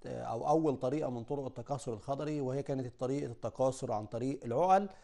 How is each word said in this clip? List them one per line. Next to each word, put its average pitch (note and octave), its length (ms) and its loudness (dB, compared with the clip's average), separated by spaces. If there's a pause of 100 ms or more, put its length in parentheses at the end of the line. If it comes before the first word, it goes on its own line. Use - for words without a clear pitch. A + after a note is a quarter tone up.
آه، B2 160 -6
أو A#2 260 -4
أول D3+ 280 6
طريقة C3+ 340 0
من A#2+ 140 -4
طرق C#3 220 -4
التكاثر B2+ 480 -6
الخضري، D3 480 -2
وهي C3+ 220 -2
كانت C3 360 -4
طريقة C3 320 -2
التكاثر B2+ 600 0
عن G#2+ 140 -2
طريق B2+ 400 -4
العقل. F#3 440 4 (140)